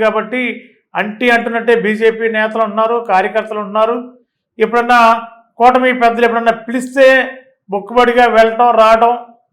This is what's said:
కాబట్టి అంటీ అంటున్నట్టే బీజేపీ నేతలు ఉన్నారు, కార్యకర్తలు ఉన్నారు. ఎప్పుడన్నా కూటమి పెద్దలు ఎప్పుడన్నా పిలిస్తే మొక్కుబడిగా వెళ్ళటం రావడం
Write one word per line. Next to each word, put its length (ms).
కాబట్టి 380
అంటీ 260
అంటున్నట్టే 380
బీజేపీ 420
నేతలు 340
ఉన్నారు, 260
కార్యకర్తలు 560
ఉన్నారు. 300
ఎప్పుడన్నా 360
కూటమి 300
పెద్దలు 240
ఎప్పుడన్నా 260
పిలిస్తే 400
మొక్కుబడిగా 520
వెళ్ళటం 340
రావడం 300